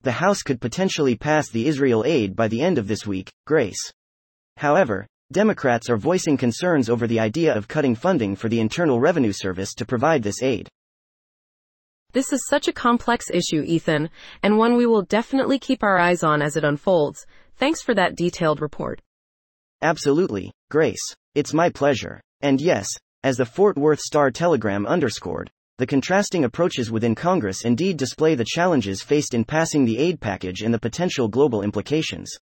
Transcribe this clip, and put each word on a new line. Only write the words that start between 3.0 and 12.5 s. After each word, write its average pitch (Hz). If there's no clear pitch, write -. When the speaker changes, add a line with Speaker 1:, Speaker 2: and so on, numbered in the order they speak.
Speaker 1:
week, 95
Grace. 120
However, 123
Democrats 214
are 113
voicing 151
concerns 135
over 120
the 113
idea 117
of 104
cutting 139
funding 120
for 110
the 113
Internal 127
Revenue 139
Service 95
to -
provide 131
this 104
aid. 131
Speaker 2:
This 269
is 262
such 285